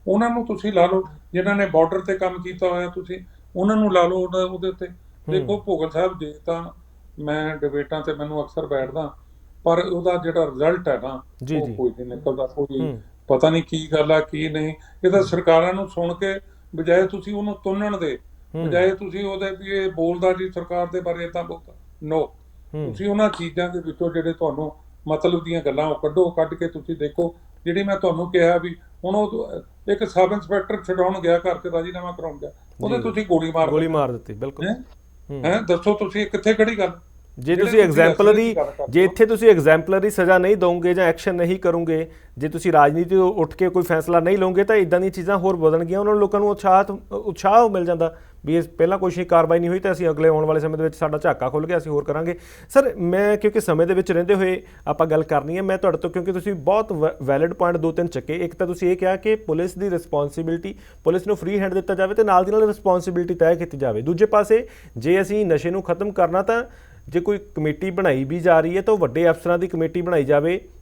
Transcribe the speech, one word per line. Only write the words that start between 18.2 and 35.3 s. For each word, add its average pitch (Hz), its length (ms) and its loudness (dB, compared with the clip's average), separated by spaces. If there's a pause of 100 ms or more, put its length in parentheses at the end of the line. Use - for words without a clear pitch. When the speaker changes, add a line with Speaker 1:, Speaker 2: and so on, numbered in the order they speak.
Speaker 2:
ਹੂੰ। 165 120 -4
Speaker 1:
ਬਜਾਏ 175 240 2
ਤੁਸੀਂ 196 340 -8
ਉਹਦੇ 196 260 -6
ਵੀ 190 200 -12
ਇਹ 190 200 -2
ਬੋਲਦਾ 175 420 0
ਜੀ 185 180 -4
ਸਰਕਾਰ 175 360 -6
ਦੇ 175 140 -6
ਬਾਰੇ 170 240 -6
ਏਦਾਂ 170 200 -8
ਬੋਲਦਾ, 165 280 -16 (320)
no। 156 140 -2 (560)
Speaker 2:
ਹੂੰ। 151 120 -6
Speaker 1:
ਤੁਸੀਂ 196 220 -6
ਉਹਨਾਂ 208 200 2
ਚੀਜ਼ਾਂ 170 400 -4
ਦੇ 175 120 -6
ਵਿੱਚੋਂ 165 320 -4
ਜਿਹੜੇ 165 200 -2
ਤੁਹਾਨੂੰ 151 400 -4 (360)
ਮਤਲਬ 165 360 0
ਦੀਆਂ 165 160 0
ਗੱਲਾਂ 143 260 0
ਉਹ 160 80 0
ਕੱਢੋ, 165 360 2
ਕੱਢ 165 240 -2
ਕੇ 170 140 -4
ਤੁਸੀਂ 165 280 -8
ਦੇਖੋ। 147 380 -2 (300)
ਜਿਹੜੀ 170 180 -2
ਮੈਂ 196 140 -2
ਤੁਹਾਨੂੰ 175 340 -2
ਕਿਹਾ 175 280 4
ਵੀ 175 180 -6 (280)
ਹੁਣ 190 120 0
ਉਹ 214 360 -2 (400)
ਇੱਕ 202 120 -2
ਸਬ 185 280 2
ਇੰਸਪੈਕਟਰ 202 500 -4
ਛਡਾਉਣ 185 380 -2
ਗਿਆ 170 180 2
ਘਰ 175 160 -2
ਤੇ 175 160 -8
ਰਾਜੀਨਾਮਾ 175 420 -6
ਕਰਾਉਣ 165 260 -12
ਗਿਆ, 143 140 -14 (280)
ਉਹਦੇ 214 160 -2
Speaker 2:
ਜੀ। 120 60 -4
Speaker 1:
ਤੁਸੀਂ 214 240 -4
ਗੋਲੀ 165 260 0
ਮਾਰ 160 180 2
Speaker 2:
ਗੋਲੀ 156 120 2
Speaker 1:
ਦਿੱਤੀ। 165 100 -2
Speaker 2:
ਮਾਰ 139 200 0
ਦਿੱਤੀ, 117 200 -12
ਬਿਲਕੁਲ। 135 360 -8
Speaker 1:
ਹੈਂ? 220 60 -2 (560)